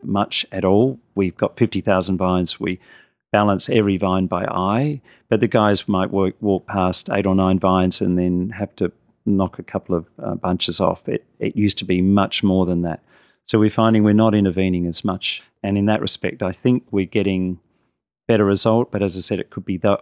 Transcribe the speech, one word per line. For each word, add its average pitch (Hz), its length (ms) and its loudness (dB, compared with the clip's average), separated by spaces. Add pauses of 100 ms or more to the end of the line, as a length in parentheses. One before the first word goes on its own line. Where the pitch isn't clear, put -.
much - 500 -4
at 95 120 -6
all. 110 340 2 (160)
We've 95 220 -2
got - 200 -2
fifty 101 240 0
thousand 92 380 0
vines. 90 420 -2
We 90 180 -6 (540)
balance 104 360 2
every 104 280 2
vine 92 300 0
by 90 180 -4
eye, 117 560 -2 (280)
but 113 100 0
the 117 80 2
guys 104 400 2
might 95 240 -2
work, 98 300 -2
walk 98 260 -2
past 92 440 -2
eight 98 160 0
or 95 80 2
nine 95 260 2
vines 92 400 0
and 90 180 0
then 90 320 -2
have 104 240 -10
to 92 160 -4 (340)
knock 95 340 0
a - 40 -14
couple - 320 -6
of, 82 100 -2 (160)
uh, - 140 -8
bunches 90 460 -4
off. 90 280 0
It, - 160 -6 (140)
it - 180 -6
used 104 220 0
to - 60 -8
be 92 180 0
much 98 400 0
more 95 240 2
than 87 160 -2
that. 85 180 -6 (440)
So - 140 0
we're 107 120 4
finding 113 320 2
we're 104 120 4
not 110 200 4
intervening 92 520 0
as 85 180 -8
much. - 380 -6 (200)
And 101 160 -2
in 101 80 0
that 107 140 2
respect, - 420 -6
I 92 100 -4
think 123 380 0
we're 95 160 0
getting 92 540 -2 (640)
better 107 180 4
result. 110 460 2
But 98 120 -2
as 92 140 -2
I 95 40 -8
said, 95 180 -4
it - 120 -10
could - 140 -10
be 95 120 -6
the, 101 260 2